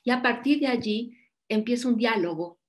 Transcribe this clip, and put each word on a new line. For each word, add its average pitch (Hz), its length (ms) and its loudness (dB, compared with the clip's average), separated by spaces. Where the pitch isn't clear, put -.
y 240 80 2
a 247 100 2
partir 254 380 2
de 285 80 0
allí 233 500 -2
empieza 233 400 0
un 233 80 2
diálogo, 175 720 -2